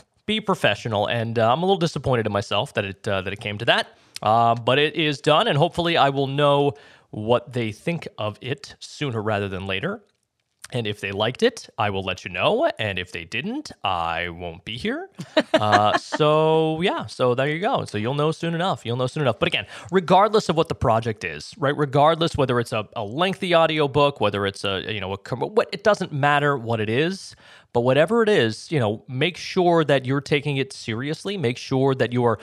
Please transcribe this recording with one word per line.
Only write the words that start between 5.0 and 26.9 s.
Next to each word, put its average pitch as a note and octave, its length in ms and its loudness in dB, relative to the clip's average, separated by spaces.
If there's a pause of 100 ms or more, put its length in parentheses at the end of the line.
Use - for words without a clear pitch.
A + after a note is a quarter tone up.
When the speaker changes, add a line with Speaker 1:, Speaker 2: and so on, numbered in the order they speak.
Speaker 1:
done, D#3 300 4
and D3+ 80 2
hopefully E3+ 400 0
I C3+ 120 6
will C#3 180 -2
know C#3+ 460 2 (360)
what A2+ 420 0
they A2+ 220 -4
think - 340 -6 (100)
of G#2+ 240 -6
it - 380 -10
sooner A#2+ 420 -6
rather G#2 280 -2
than F#2+ 180 -8
later. E3 340 -4 (720)
And A#2 140 -2
if G#2 140 -6
they G2+ 100 -4
liked G#2+ 320 -2
it, A#3+ 240 0 (100)
I G#2 120 0
will G2 140 -4
let F#2 200 -6
you F#2 80 -12
know. F3 480 2
And G2+ 180 -2
if F2+ 140 -8
they E2+ 140 -10
didn't, G#3 480 -8 (100)
I E2+ 460 -4
won't E2+ 340 -12
be A2 140 -10
here. D4+ 320 -6 (260)
Speaker 2:
<laughs> - 180 0
Speaker 1:
Uh, G#2 440 4
so, D#3 840 2
yeah. A#3+ 240 -2
So B2 300 0
there C3 120 0
you D#3 120 -4
go. G3+ 260 -2
So G#2+ 140 -6
you'll A#2+ 160 -2
know D3+ 160 0
soon E3 240 -4
enough. E3+ 280 -2
You'll A2+ 120 -4
know B2+ 100 -2
soon D#3 160 -4
enough. B2 160 2
But E3 100 0
again, A#2 200 -2 (240)
regardless F#3+ 580 4
of E3 80 2
what D#3+ 120 2
the - 60 -2
project A2+ 480 0
is, D2+ 360 -8
right? C#3+ 180 0
Regardless D3+ 580 2
whether B2+ 240 2
it's A#2 120 -2
a, A2 240 -4
a A2+ 80 -6
lengthy F3 500 -2
audiobook, D3 680 4
whether G2+ 280 2
it's - 160 -6
a, G2 180 -2 (100)
you G#2 80 -6
know, F#2+ 140 -6
a G2 60 -8
com-, A#2+ 220 -8
what, G#3+ 300 0
it - 120 -10
doesn't - 280 2
matter C#3+ 460 2
what A2+ 220 -2
it G#2+ 100 -2
is. D#3+ 460 -2 (380)